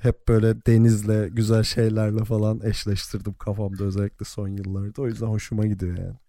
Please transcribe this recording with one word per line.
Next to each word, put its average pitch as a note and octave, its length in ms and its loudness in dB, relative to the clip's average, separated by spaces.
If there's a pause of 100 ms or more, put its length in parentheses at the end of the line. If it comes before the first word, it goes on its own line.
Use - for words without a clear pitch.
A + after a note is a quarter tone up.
hep - 260 0
böyle A2+ 380 4
denizle, G#2+ 640 4
güzel A2 340 2
şeylerle A2 600 0
falan A2 380 0
eşleştirdim G2+ 680 -4
kafamda G2 500 -6
özellikle G2+ 420 -4
son G2+ 220 -8
yıllarda. G2 540 -8
O C3 60 -2
yüzden A2+ 200 -6
hoşuma G#2+ 380 -2
gidiyor F#2 320 -2
yani. F2+ 180 -8 (140)